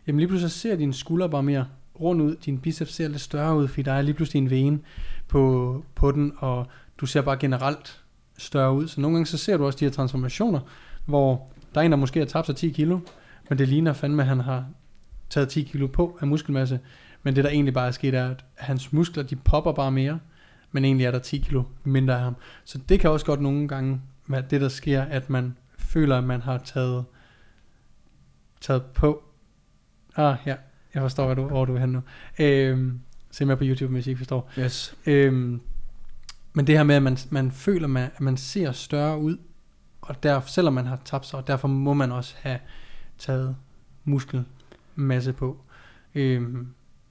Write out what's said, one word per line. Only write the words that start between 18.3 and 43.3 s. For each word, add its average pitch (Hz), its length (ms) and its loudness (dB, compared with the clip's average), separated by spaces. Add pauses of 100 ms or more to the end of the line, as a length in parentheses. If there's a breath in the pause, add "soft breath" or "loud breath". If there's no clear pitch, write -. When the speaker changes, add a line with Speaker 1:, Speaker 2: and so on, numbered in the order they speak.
Speaker 1:
hans 131 380 -4
muskler, 165 300 0
de 131 120 -6
popper 156 360 4
bare 135 200 0
mere, 139 280 0 (520 soft breath)
men 135 140 0
egentlig 131 200 4
er 123 60 2
der 127 80 -2
ti 143 180 -6
kilo 135 260 0 (200)
mindre 135 320 2
af 123 60 -2
ham. 123 140 -2 (300 loud breath)
Så - 140 -12 (100)
det 196 100 8
kan 170 100 6
også 156 160 2
godt 143 160 2
nogle 143 260 0
gange 135 340 -2 (260)
være 135 220 -2
det, 143 120 2
der 135 80 2
sker, 135 320 0
at 135 280 -4
man 127 280 -2 (200)
føler, 143 400 2
at 123 60 0
man 123 180 -2
har 127 160 -4
taget, 127 480 -2 (1600 soft breath)
taget 131 220 0
på. - 400 2 (920)
Ah, 143 300 4
ja. 139 100 -4 (380)
Jeg 143 80 -2
forstår, 131 240 0
hvad 131 100 0
du, 131 120 -2
hvor 131 180 0
du 127 100 0
er 123 40 0
henne 127 140 2
nu. 127 80 -2 (380 loud breath)
Øhm, 131 600 4 (320)
se - 140 -2
mere 135 120 4
på 135 60 -2
YouTube, 131 300 0
hvis 123 140 -4
I - 20 -4
ikke 131 80 -4
forstår. 127 420 -6
Speaker 2:
Yes. - 360 -4 (100)
Speaker 1:
Øhm, 131 560 4 (920)
men 143 140 2
det 156 100 6
her 151 60 6
med, 147 120 6
at 139 80 6
man, 131 140 2 (120)
man 131 220 0
føler, 170 360 -2
man, 131 160 0 (120)
at - 60 -10
man 135 160 0
ser 160 340 -4
større 151 480 -2
ud, 156 180 0 (640)
og - 220 -10
der, 143 180 4
selvom 160 320 2
man 127 120 0
har 127 200 -4
tabt 135 200 -6
sig, 139 140 -10
og 131 80 -8
derfor 139 200 -2
må 139 260 2
man 135 180 2
også 123 300 -6
have 131 180 -6 (580 loud breath)
taget 131 380 -4 (480)